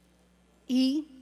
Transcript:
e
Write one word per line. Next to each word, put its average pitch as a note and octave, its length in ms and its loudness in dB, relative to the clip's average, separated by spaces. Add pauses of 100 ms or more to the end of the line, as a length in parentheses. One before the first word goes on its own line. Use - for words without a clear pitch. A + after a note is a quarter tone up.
(680)
e C4 380 0 (160)